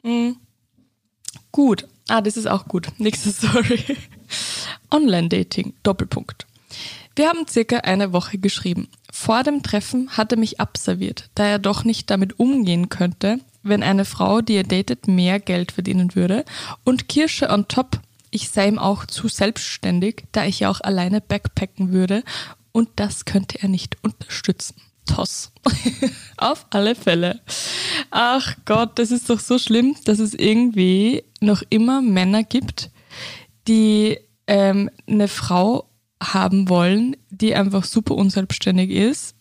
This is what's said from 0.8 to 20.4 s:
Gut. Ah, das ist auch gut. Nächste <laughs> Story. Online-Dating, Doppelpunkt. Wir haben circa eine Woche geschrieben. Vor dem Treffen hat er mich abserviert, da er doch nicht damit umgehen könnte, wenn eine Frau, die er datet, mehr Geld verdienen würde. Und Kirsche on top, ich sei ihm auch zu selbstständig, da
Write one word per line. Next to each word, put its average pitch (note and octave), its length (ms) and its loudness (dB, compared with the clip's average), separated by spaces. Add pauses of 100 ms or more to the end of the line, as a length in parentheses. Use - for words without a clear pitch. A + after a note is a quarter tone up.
Gut. B3+ 340 4 (220)
Ah, A3+ 120 2
das G#3 160 0
ist G#3+ 120 -4
auch G3 180 -2
gut. F3+ 220 -6 (100)
Nächste G#3+ 320 -2
<laughs> - 20 -6
Story. A#3 640 0 (920)
Online-Dating, F#3 840 0 (100)
Doppelpunkt. - 640 -4 (680)
Wir D4+ 140 4
haben E4 180 -2
circa A#3 320 2
eine F#3+ 340 0
Woche F3 260 -2
geschrieben. F#3 500 -2 (240)
Vor A3+ 320 0
dem D4 180 0
Treffen B3+ 540 -4
hat A3 160 0
er A3+ 60 2
mich A3 200 -2
abserviert, - 760 -6
da G#3 100 0
er G#3 140 2
doch G3 260 -2
nicht - 260 -2
damit F#3+ 300 0
umgehen G3+ 480 2
könnte, F#3+ 500 -2 (240)
wenn G#3 200 2
eine G3 220 2
Frau, G3 360 0
die A3 140 0
er F#3+ 100 2
datet, G3 420 -2
mehr F#3 320 2
Geld F3 320 -4
verdienen F3+ 440 0
würde. F#3+ 300 0 (400)
Und B3+ 240 0
Kirsche - 420 0
on G#3 180 0
top, - 320 -2 (300)
ich - 200 -6
sei G3+ 180 2
ihm G#3+ 100 0
auch G3 280 -2
zu - 220 -6
selbstständig, G3 1040 -2
da G#3+ 120 -2